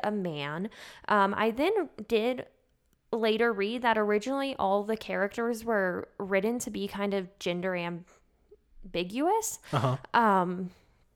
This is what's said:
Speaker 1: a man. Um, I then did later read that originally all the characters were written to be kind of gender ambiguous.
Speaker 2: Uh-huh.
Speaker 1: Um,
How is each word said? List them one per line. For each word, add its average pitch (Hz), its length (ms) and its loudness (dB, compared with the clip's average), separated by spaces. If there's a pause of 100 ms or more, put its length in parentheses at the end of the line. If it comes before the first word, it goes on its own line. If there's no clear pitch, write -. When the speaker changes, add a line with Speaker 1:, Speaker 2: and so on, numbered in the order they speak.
Speaker 1:
a 214 80 0
man. 170 580 -4 (380)
Um, 202 300 4
I 220 140 2
then 320 380 0 (200)
did 240 360 0 (680)
later 226 400 2
read 208 300 -2
that 226 140 4
originally 226 640 0
all 202 240 2
the 208 140 -2
characters 220 680 -2
were 196 540 0
written 202 420 0
to 233 100 -8
be 202 180 -4
kind 202 260 -2
of 185 160 -2 (100)
gender 180 360 -2 (1120)
ambiguous. 240 720 -2 (120)
Speaker 2:
Uh-huh. 131 260 2 (160)
Speaker 1:
Um, 185 580 4 (440)